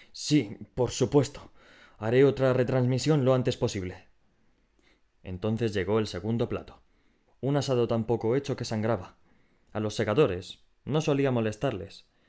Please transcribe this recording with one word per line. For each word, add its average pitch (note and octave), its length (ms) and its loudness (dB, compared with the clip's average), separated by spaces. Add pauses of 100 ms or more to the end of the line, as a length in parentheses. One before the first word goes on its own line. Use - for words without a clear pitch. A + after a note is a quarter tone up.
(120)
Sí, A#2+ 460 -2 (160)
por A#2+ 160 0
supuesto. - 600 0 (460)
Haré B2 260 4
otra C3 280 4
retransmisión B2+ 720 2
lo C3 100 4
antes B2+ 220 0
posible. F#2 500 -6 (1160)
Entonces G#2+ 500 -2
llegó G2 260 0
el G#2+ 80 0
segundo A2 420 -4
plato. - 340 -10 (580)
Un C#3 160 0
asado B2+ 300 2
tan A#2 180 0
poco A2+ 300 0
hecho C#3 220 -2
que A#2+ 80 -6
sangraba. A2 520 -4 (560)
A G#2+ 80 -4
los G#2+ 140 -4
segadores G#2+ 680 0 (200)
no C#3 160 -2
solía C#3 300 2
molestarles, A2 760 -4 (220)